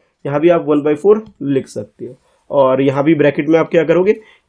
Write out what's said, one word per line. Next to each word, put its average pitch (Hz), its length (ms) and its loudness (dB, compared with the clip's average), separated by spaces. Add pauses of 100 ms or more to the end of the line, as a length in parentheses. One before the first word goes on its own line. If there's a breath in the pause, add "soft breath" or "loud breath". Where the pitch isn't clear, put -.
(260)
यहाँ 143 140 -4
भी 165 100 4
आप 165 180 0
वन 147 140 0
बाई 151 140 2
फ़ोर 214 300 2 (160)
लिख 139 260 -4
सकते - 380 -14
हो। 127 120 -18 (320)
और 131 320 0
यहाँ 139 220 0
भी 160 120 2
ब्रैकेट 143 340 0
में 165 100 2
आप 156 100 -4
क्या 165 140 0
करोगे 180 300 0 (360 soft breath)